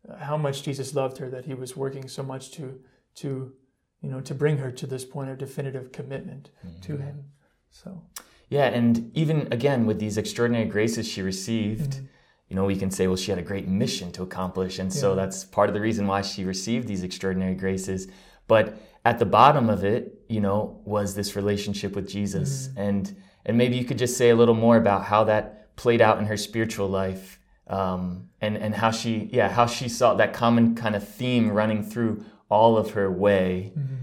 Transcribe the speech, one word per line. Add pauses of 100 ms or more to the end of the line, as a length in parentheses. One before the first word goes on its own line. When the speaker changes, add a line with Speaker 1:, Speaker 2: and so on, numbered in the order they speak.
(180)
Speaker 1:
how
much
Jesus
loved
her,
that
he
was
working
so
much
to, (360)
to, (480)
you
know,
to
bring
her
to
this
point
of
definitive
commitment (320)
to
Speaker 2:
Mm-hmm.
Speaker 1:
him. (460)
So. (460)
Speaker 2:
Yeah,
and
even,
again,
with
these
extraordinary
graces
she
received,
Speaker 1:
Mm-hmm. (440)
Speaker 2:
you
know,
we
can
say,
"Well,
she
had
a
great
mission
to
accomplish,"
and
so
Speaker 1:
Yeah.
Speaker 2:
that's
part
of
the
reason
why
she
received
these
extraordinary
graces. (380)
But (300)
at
the
bottom
of
it,
you
know,
was
this
relationship
with
Jesus.
Speaker 1:
Mm-hmm.
Speaker 2:
And, (300)
and
maybe
you
could
just
say
a
little
more
about
how
that
played
out
in
her
spiritual
life, (280)
um, (140)
and,
and
how
she,
yeah,
how
she
saw
that
common
kind
of
theme
running
through (280)
all
of
her
way.
Speaker 1:
Mm-hmm.